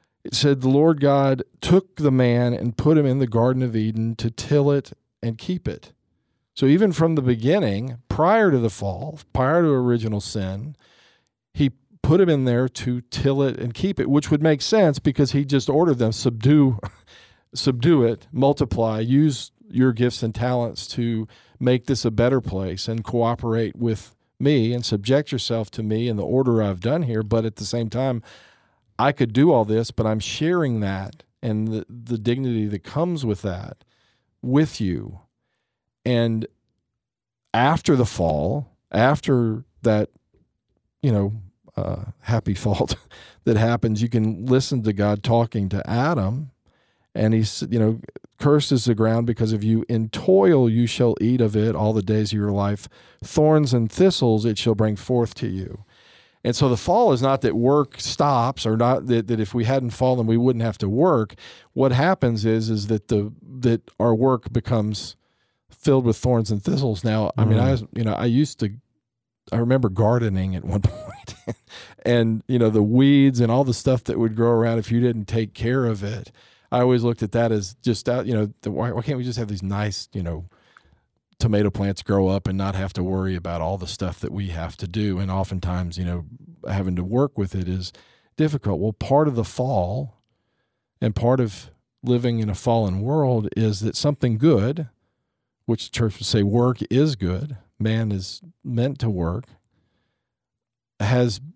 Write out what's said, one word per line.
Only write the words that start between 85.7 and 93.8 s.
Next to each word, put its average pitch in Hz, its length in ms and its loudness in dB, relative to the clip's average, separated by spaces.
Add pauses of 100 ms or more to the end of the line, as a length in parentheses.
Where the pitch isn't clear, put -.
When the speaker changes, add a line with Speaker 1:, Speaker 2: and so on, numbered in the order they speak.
Speaker 1:
you 90 80 -6
know, 87 200 -4 (440)
having 92 280 -2
to 90 80 -4
work 123 340 -2
with 98 160 -4
it 90 140 -4
is 92 240 -6 (440)
difficult. 131 440 -2
Well, 107 120 -2
part 147 360 0
of 127 80 -2
the 110 80 -2
fall 120 720 -4 (840)
and 110 140 0
part 127 240 2
of 113 320 -4 (320)
living 120 380 0
in 107 100 -2
a 98 40 -2
fallen 104 460 0
world 127 560 0
is 107 240 0